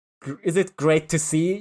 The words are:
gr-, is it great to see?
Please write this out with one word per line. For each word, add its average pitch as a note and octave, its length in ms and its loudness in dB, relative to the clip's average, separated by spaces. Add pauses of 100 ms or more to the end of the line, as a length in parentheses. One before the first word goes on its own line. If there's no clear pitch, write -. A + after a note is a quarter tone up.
(200)
gr-, C#3 220 -12
is E3 140 -2
it F#3 200 0
great D#3 340 2
to E3 80 0
see? E3 420 0